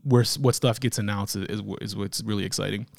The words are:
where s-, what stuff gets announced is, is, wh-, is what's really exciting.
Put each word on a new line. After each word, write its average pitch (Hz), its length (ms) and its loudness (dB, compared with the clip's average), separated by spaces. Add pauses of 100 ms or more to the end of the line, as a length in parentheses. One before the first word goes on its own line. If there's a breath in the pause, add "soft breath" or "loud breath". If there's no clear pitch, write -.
where 123 180 8
s-, - 160 2
what 127 160 4
stuff 117 260 2
gets 120 200 0
announced 101 360 -2
is, 98 120 -2
is, 104 140 -4
wh-, 101 200 -8
is 101 140 -8
what's 98 280 -4
really 104 220 -2
exciting. 101 400 -4 (140 soft breath)